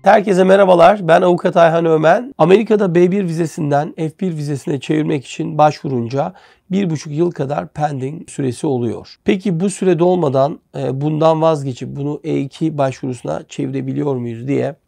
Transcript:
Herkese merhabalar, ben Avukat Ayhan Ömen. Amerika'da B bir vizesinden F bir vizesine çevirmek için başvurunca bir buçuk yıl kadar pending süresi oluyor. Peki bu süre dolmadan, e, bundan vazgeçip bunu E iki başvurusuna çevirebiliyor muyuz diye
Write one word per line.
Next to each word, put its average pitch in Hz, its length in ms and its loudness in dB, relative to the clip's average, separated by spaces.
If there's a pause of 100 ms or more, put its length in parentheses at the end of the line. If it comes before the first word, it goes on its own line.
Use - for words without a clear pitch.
Herkese 196 360 4
merhabalar, 185 640 6
ben 180 140 4
Avukat 180 340 2
Ayhan 170 280 4
Ömen. 165 540 2
Amerika'da 196 560 2
B 175 160 4
bir 202 140 -2
vizesinden 160 720 -2
F 160 140 -4 (100)
bir 175 160 -4
vizesine 147 440 -6
çevirmek 156 460 -2
için 160 320 -6
başvurunca 143 720 -2 (380)
bir 190 200 -2
buçuk 147 220 -8
yıl 165 180 0
kadar 147 380 -6
pending 147 640 -6
süresi 131 360 -4
oluyor. 120 580 -4
Peki 190 360 0
bu 196 100 0
süre 180 280 0
dolmadan, 160 640 0 (160)
e, 135 240 -4
bundan 156 420 0
vazgeçip 139 540 -2
bunu 147 280 -6
E 143 140 -4
iki 147 400 -6
başvurusuna 135 680 -4
çevirebiliyor 135 680 -4
muyuz 120 320 -8
diye 135 280 -2 (120)